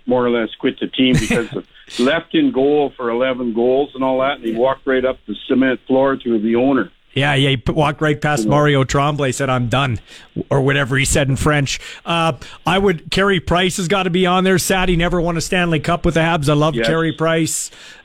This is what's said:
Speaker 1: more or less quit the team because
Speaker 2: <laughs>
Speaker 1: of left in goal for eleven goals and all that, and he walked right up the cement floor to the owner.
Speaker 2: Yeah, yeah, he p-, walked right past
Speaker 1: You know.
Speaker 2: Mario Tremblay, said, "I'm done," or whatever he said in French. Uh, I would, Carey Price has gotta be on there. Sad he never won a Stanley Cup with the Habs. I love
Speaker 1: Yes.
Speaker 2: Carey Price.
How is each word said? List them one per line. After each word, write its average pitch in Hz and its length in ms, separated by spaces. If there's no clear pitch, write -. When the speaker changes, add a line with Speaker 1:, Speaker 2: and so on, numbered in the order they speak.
Speaker 1:
more 123 220
or 120 40
less 117 280
quit 131 220
the 101 80
team 131 300
because 110 340
Speaker 2:
<laughs> - 40
Speaker 1:
of 92 100
left 147 360
in 147 180
goal 139 420
for 123 140
eleven 123 460
goals 131 400
and 131 100
all 131 160
that, 135 160
and 127 80
he 113 80
walked 127 340
right 131 180
up 131 220
the 104 80
cement 131 380
floor 135 300
to 117 220
the 113 180
owner. 127 360
Speaker 2:
Yeah, 143 220
yeah, 139 160
he 135 60
p-, 143 160
walked 151 280
right 151 200
past 147 240
Speaker 1:
You 110 60
know. 143 60
Speaker 2:
Mario 147 280
Tremblay, 143 480
said, 135 180
"I'm 123 180
done," 127 300
or 139 120
whatever 135 360
he 135 80
said 143 240
in 139 80
French. 147 440
Uh, 165 280
I 180 140
would, 196 320
Carey 196 300
Price 180 380
has 180 100
gotta 190 220
be 180 160
on 180 180
there. 190 140
Sad 185 300
he 180 80
never 175 240
won 170 160
a 160 40
Stanley 170 400
Cup 170 240
with 175 100
the 165 60
Habs. 160 280
I 156 40
love 151 240
Speaker 1:
Yes. 113 100
Speaker 2:
Carey 160 260
Price. 160 580